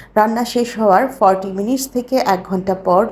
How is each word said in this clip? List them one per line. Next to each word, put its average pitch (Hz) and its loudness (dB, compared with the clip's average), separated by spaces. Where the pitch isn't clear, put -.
রান্না 226 2
শেষ 233 -4
হওয়ার 220 4
ফর্টি 190 0
মিনিটস 233 -4
থেকে 247 -4
এক 190 0
ঘন্টা 190 -4
পর 185 2